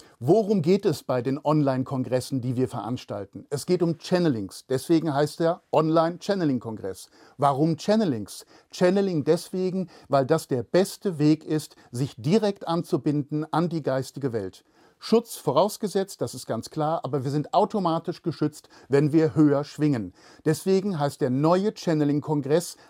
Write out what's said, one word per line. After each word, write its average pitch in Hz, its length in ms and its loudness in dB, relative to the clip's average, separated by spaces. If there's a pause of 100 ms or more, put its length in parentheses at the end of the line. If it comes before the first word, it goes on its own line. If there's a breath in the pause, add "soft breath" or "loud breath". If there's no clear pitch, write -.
(200 loud breath)
worum 190 420 2
geht 196 240 2
es 160 160 0
bei 127 180 -2
den 135 180 -2
Online-Kongressen, 131 1000 0
die 120 160 -4
wir 127 100 0
veranstalten? 110 840 -10
Es 143 160 -6
geht 180 160 0
um 165 160 0
Channelings. 143 720 -2
Deswegen 156 420 0
heißt 147 260 0
der 165 220 0 (100)
Online-Channeling-Kongress. 156 1400 0 (260 soft breath)
Warum 143 400 2
Channelings? 175 680 -2 (240 soft breath)
Channeling 185 520 2
deswegen, 180 680 -2 (180 loud breath)
weil 139 160 2
das 156 240 0
der 123 140 -2
beste 180 560 0
Weg 151 260 4
ist, - 320 -4 (160 soft breath)
sich 123 240 -4
direkt 196 500 0
anzubinden 151 880 -2
an 165 160 0
die 156 140 -4
geistige 131 500 -4
Welt. 98 320 -6 (340 soft breath)
Schutz - 380 0
vorausgesetzt, 190 840 0
das 120 100 -4
ist 131 140 -14
ganz 113 240 -6
klar, 156 320 -2
aber 131 220 -4
wir 143 60 -2
sind 147 220 -2
automatisch 170 680 0
geschützt, - 480 -4 (180 loud breath)
wenn 143 240 4
wir 156 220 4
höher 147 300 4
schwingen. 139 500 -2 (320 loud breath)
Deswegen 190 520 0
heißt 143 220 -2
der 135 80 2
neue 175 480 2
Channeling-Kongress 147 1000 0 (120 soft breath)